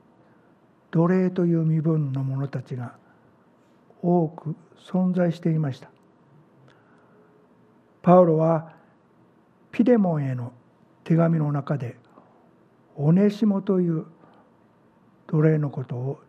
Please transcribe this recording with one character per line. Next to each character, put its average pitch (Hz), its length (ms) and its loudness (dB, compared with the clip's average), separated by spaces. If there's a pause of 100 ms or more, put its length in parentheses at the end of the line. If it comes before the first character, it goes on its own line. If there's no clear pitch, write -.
(920)
奴 165 160 2
隷 185 240 0
と 180 160 -2
い 170 80 0
う 165 80 0
身 160 180 0
分 151 320 -2
の 135 100 -6
者 135 240 -4
た 135 160 -10
ち 127 140 -12
が 120 180 -12 (1080)
多 175 260 2
く 156 260 -10 (240)
存 185 360 -2
在 175 180 0
し 165 80 -12
て 170 100 -2
い 160 80 0
ま 147 140 -2
し - 80 -16
た。 - 80 -20 (2250)
パ 180 160 8
ウ 180 80 8
ロ 160 100 2
は 160 360 -2 (1000)
ピ 240 140 0
レ 240 120 4
モ 185 200 0
ン 147 80 -2
へ 131 100 -4
の 120 180 -8 (520)
手 165 120 2
紙 165 220 2
の 151 120 -2
中 143 280 -4
で、 123 180 -10 (1000)
オ 143 180 2
ネ 202 180 4
シ 208 160 -2
モ 196 160 0
と 190 180 0
い 170 100 0
う 160 140 -4 (1200)
奴 156 140 -2
隷 156 180 2
の 147 120 -4
こ 131 140 -10
と 127 120 -10
を 131 320 -8